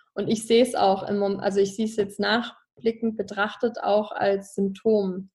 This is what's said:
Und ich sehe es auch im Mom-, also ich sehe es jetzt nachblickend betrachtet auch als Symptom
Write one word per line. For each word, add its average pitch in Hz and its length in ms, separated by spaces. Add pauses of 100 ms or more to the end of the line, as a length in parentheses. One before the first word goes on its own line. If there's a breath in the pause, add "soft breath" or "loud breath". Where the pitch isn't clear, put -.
(140 loud breath)
Und 202 160
ich 226 180
sehe 233 160
es 247 120
auch 196 280
im 202 160
Mom-, 196 200
also 202 200
ich 196 160
sehe 220 100
es 214 120
jetzt 196 220
nachblickend 226 1000
betrachtet 208 640
auch 214 280
als 196 440
Symptom 196 800